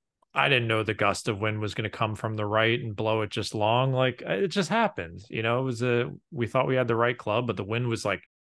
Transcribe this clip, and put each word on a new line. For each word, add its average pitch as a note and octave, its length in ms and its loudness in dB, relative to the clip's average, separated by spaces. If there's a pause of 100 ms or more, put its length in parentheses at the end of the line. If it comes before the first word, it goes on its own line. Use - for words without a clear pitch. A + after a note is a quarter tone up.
(340)
"I C#3+ 160 2
didn't B2 180 2
know A2 160 2
the G#2+ 100 0
gust G2+ 360 0
of G#2 100 -2
wind G#2+ 220 0
was G#2 120 -4
gonna A2 160 -4
come G#2+ 260 -2
from A2 200 -4
the G#2+ 100 -2
right A2+ 340 4
and A2+ 160 -6
blow A2 260 0
it G#2 100 -4
just - 240 -4
long." A#2 360 4
Like, B2+ 300 0
it G3 280 -2
just E3 200 -2
happened, D#3 600 -2
you A2 120 -4
know, A#2 200 2
it - 20 0
was B2 180 -4
a, A#2+ 300 2 (200)
we A#2+ 160 -2
thought C3+ 200 0
we C3 80 2
had B2+ 120 2
the A#2+ 80 2
right A#2+ 220 2
club, A#2 300 0
but G#2+ 100 -2
the A2 60 -2
wind A#2 240 -2
was, A2+ 180 -2
like, G2 160 0 (340)